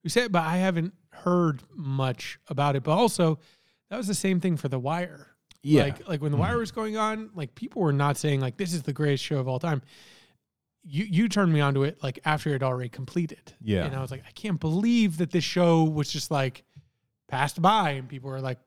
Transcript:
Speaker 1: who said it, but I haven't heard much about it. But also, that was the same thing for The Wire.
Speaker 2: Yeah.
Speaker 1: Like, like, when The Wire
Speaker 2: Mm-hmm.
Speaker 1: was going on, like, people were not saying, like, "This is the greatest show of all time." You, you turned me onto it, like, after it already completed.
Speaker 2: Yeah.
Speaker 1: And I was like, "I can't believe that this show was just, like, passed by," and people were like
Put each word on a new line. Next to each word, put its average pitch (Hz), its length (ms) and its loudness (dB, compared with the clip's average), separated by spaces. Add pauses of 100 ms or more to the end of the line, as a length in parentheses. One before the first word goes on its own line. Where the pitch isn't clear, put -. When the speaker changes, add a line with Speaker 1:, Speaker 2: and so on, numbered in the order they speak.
Speaker 1:
who 170 60 -6
said 240 160 2
it, 208 60 -6
but 170 120 2
I 165 140 0
haven't 185 360 0 (160)
heard 170 520 2 (140)
much 135 720 -4
about 143 280 0
it. 135 80 -2
But 151 80 0
also, 175 480 2 (500)
that 208 80 -8
was 220 100 -4
the 208 80 -2
same 190 240 0
thing 175 180 0
for 147 100 -6
The 131 120 -2
Wire. 170 480 -6 (360)
Speaker 2:
Yeah. 143 200 6
Speaker 1:
Like, - 240 -4
like, 151 140 -4
when 147 100 -2
The 139 60 2
Wire 190 160 2
Speaker 2:
Mm-hmm. 240 60 0
Speaker 1:
was 226 120 -4
going 214 260 -6
on, 220 360 -2
like, 156 220 -10
people - 260 -8
were 151 120 2
not 143 240 2
saying, 143 240 0
like, 127 160 -4
"This 175 160 -4
is 156 100 -4
the 143 100 -4
greatest 143 300 0
show 147 160 -2
of 127 80 -4
all 127 120 -2
time." 151 220 -2 (1040)
You, 160 180 -4
you 208 220 2
turned 190 240 2
me 151 100 4
onto 139 220 2
it, 156 200 -4
like, 131 200 -6
after 151 300 0
it 131 80 -2
already 127 280 -2
completed. - 640 -8 (100)
Speaker 2:
Yeah. 101 220 2
Speaker 1:
And 135 100 -6
I 135 60 -4
was 127 100 -8
like, - 160 -12
"I - 60 -20
can't 196 260 -4
believe 202 580 2
that 170 140 -2
this 175 120 2
show 165 420 4
was 151 260 -2
just, - 180 -6
like, 135 340 -2 (640)
passed 139 320 -2
by," 185 320 4
and 131 160 -8
people 135 220 -12
were 135 120 -6
like 127 260 -4